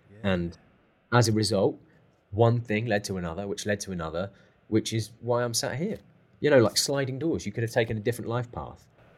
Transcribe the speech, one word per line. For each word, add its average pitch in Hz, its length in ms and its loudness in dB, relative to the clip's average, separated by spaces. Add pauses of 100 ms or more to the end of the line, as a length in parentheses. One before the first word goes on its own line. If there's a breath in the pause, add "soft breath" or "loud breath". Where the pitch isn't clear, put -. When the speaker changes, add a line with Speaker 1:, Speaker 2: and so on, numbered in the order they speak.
(100)
Speaker 1:
Yeah. 98 220 -2
Speaker 2:
And 87 260 -2 (540)
as 120 160 6
a 113 40 2
result, 107 480 2 (500 soft breath)
one 117 300 4
thing 107 260 -2
led 104 180 0
to 98 120 -6
another, 87 300 -6
which 95 200 -8
led 104 140 -2
to 95 120 -10
another, 85 380 -6 (380 soft breath)
which 110 240 0
is 110 180 -4 (100)
why 120 220 0
I'm 120 120 -4
sat 120 220 -2
here. 180 220 -6 (420)
You 147 100 2
know, 139 100 10
like 104 160 4
sliding 139 420 -2
doors. 139 280 -2
You 104 60 -6
could 117 100 -4
have 113 100 -4
taken 117 240 2
a 107 40 -4
different 117 280 -4
life 117 240 -4
path. - 340 -12 (320)